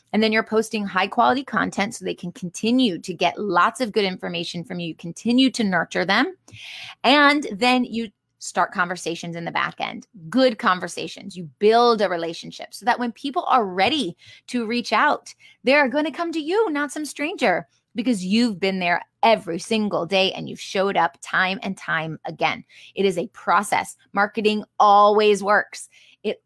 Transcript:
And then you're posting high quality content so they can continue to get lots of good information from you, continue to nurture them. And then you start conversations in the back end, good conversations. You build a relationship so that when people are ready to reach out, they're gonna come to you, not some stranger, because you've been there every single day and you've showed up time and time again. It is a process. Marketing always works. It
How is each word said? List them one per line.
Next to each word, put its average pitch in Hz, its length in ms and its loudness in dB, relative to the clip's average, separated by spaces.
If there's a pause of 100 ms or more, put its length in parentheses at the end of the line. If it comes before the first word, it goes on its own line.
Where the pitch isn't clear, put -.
(140)
And 208 80 2
then 220 120 2
you're 220 100 2
posting 220 420 -2
high 185 220 0
quality 247 360 2
content 190 520 -4
so - 80 -14
they 180 100 -6
can 175 200 -12
continue 214 680 -2
to - 140 -8
get 170 260 -2
lots 196 400 2
of 226 140 -4
good 214 100 2
information 175 600 -6
from 180 160 -10
you, 170 140 -8
continue 240 580 2
to - 120 -4
nurture 180 400 0
them. 233 320 0 (680)
And 285 500 4
then 247 320 2
you 226 260 -6 (280)
start - 340 -2
conversations 170 640 -4
in 170 80 -8
the 160 60 -8
back 147 280 -2
end, - 280 -8 (200)
good 247 300 4
conversations. 180 800 -4
You 170 120 -12 (100)
build 226 420 6
a 190 80 2
relationship 165 640 -8
so - 120 -14
that 233 140 0
when 240 140 -4
people 285 320 -6
are 240 200 4
ready 190 520 0 (300)
to 240 180 -4
reach 233 260 -4
out, 254 420 0 (300)
they're 269 240 4
gonna 302 240 -2
come 339 220 -6
to 320 80 -4
you, 370 300 0
not 285 200 -4
some 302 140 -8
stranger, 277 600 -2 (280)
because 202 300 -2
you've 214 340 2
been 190 200 0
there 175 240 0 (200)
every - 360 2
single 202 460 -2
day 190 280 0
and 156 160 -10
you've 135 100 -14
showed 196 380 -2
up 170 240 0
time 185 400 -2
and 196 160 -8
time 160 480 -6
again. 156 400 -4 (300)
It 196 100 0
is 185 120 0
a 170 100 -4
process. - 680 -2 (160)
Marketing 208 540 0 (120)
always 208 640 6
works. 202 460 0 (360)
It 220 220 -6